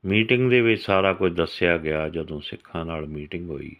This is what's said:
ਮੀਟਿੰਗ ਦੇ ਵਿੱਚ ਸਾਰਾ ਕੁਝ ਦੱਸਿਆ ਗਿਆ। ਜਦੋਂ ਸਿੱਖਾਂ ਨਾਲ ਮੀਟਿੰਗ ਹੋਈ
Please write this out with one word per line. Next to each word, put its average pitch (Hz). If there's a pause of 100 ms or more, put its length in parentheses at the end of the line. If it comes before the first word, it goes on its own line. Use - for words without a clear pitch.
ਮੀਟਿੰਗ 113
ਦੇ 123
ਵਿੱਚ 113
ਸਾਰਾ 95
ਕੁਝ 90
ਦੱਸਿਆ 85
ਗਿਆ। 78
ਜਦੋਂ 80
ਸਿੱਖਾਂ -
ਨਾਲ 80
ਮੀਟਿੰਗ 78
ਹੋਈ 71